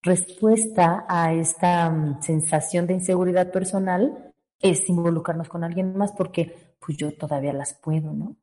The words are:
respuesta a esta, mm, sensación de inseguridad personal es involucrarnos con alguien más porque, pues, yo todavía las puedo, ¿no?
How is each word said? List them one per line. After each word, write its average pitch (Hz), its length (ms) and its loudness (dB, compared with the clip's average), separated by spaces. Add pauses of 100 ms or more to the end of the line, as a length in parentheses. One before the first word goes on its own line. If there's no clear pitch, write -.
respuesta 196 1080 2
a 170 240 2
esta, 170 560 2
mm, 151 320 -2
sensación 160 680 0
de 185 60 0
inseguridad 180 580 2
personal 190 800 -2 (280)
es 185 300 2
involucrarnos 165 600 0
con 170 140 -6
alguien 185 340 -4
más 202 160 0
porque, 170 420 -4 (240)
pues, 151 180 -8
yo 147 200 -6
todavía 143 360 -4
las 139 200 -6
puedo, 156 400 -4
¿no? 151 300 -8